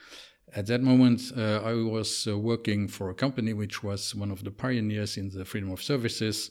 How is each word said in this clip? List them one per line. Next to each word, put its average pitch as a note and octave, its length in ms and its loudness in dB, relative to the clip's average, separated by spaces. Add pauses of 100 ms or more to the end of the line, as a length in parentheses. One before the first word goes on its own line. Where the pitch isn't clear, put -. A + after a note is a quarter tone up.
(540)
At G2+ 120 -4
that A#2+ 160 2
moment, B2+ 540 8
uh, G#2+ 280 2
I A2+ 100 0
was, A2 540 -2
uh, G#2 100 0
working G#2+ 480 0
for G2 240 -6
a F#2 40 -6
company A#2+ 400 0
which G#2 280 -6
was G2+ 320 -4
one G2+ 160 -4
of F#2+ 140 -8
the G2+ 80 -8
pioneers G#2+ 640 -2
in G2 140 -6
the F#2+ 140 -8
freedom G2 280 -4
of F#2 100 -8
services, A2+ 680 -2